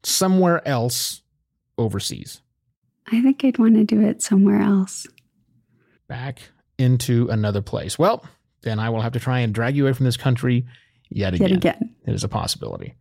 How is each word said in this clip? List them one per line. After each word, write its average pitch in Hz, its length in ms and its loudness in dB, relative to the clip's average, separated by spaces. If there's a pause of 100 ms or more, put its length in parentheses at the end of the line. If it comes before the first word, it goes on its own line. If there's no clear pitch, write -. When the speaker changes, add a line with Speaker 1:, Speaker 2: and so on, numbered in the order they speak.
Speaker 1:
somewhere 185 640 2
else 123 540 -4 (560)
overseas? - 640 -6 (680)
Speaker 2:
I 233 120 0
think 269 240 2
I'd 262 120 2
want 226 180 6
to 220 100 4
do 214 160 2
it 208 200 0
somewhere 202 400 4
else. 196 460 0 (1000)
Speaker 1:
Back 131 320 -10 (360)
into 123 520 2
another 104 320 -2
place. - 360 -8
Well, 190 280 2 (380)
then 110 160 -4
I 110 100 -2
will 113 120 -2
have 117 120 -4
to 123 60 -4
try 123 200 -2
and 117 140 -2
drag 113 240 -2
you 143 80 2
away 135 80 2
from 127 120 0
this 120 120 0
country 123 480 0 (440)
yet 190 240 -2
Speaker 2:
Yet 180 180 2
Speaker 1:
again. 185 60 2
Speaker 2:
again. - 380 -2 (100)
Speaker 1:
It - 80 -4
is 101 120 -6
a - 40 -6
possibility. - 720 -8